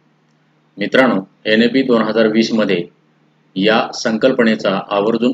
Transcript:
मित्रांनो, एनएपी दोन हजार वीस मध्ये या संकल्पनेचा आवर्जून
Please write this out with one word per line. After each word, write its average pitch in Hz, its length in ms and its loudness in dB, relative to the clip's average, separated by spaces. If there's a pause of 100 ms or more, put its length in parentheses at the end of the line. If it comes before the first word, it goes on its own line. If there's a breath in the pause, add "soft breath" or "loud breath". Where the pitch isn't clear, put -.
(760)
मित्रांनो, 107 440 2 (240)
एनएपी 117 360 2
दोन 123 200 2
हजार 110 260 2
वीस 110 260 0
मध्ये 98 320 -2 (720)
या 110 380 0
संकल्पनेचा 110 880 0 (100)
आवर्जून 113 440 0